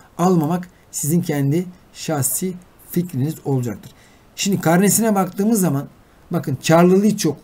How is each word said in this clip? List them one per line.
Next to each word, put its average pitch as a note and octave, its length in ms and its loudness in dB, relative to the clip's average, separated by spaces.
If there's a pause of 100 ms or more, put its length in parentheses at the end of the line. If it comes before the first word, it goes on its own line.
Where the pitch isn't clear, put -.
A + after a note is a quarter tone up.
(180)
almamak F3+ 500 2 (220)
sizin D3+ 320 -2
kendi D3 420 -2 (280)
şahsi D3+ 640 -4 (360)
fikriniz D#3 440 -4 (100)
olacaktır. A#2+ 480 -4 (440)
Şimdi F#3+ 240 -2
karnesine G3 540 2
baktığımız G3 460 0
zaman C#3+ 280 -2 (420)
bakın D3 280 -4 (100)
karlılığı F3+ 360 6
hiç G#3+ 200 0
yok D3 180 -2